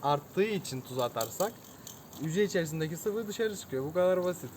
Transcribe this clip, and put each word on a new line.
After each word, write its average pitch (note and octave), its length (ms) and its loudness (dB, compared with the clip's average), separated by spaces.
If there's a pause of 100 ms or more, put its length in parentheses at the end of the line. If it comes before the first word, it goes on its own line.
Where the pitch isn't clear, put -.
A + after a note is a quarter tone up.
arttığı C#3+ 400 2
için F#3 380 -2
tuz B2+ 180 -6
atarsak A#2+ 540 0 (680)
hücre D#3+ 220 2
içerisindeki D#3+ 540 0
sıvı G#3+ 300 -2
dışarı G#3+ 300 -2
çıkıyor. C3+ 280 -4
Bu D#3 80 -4
kadar F3+ 300 4
basit. F3 340 -2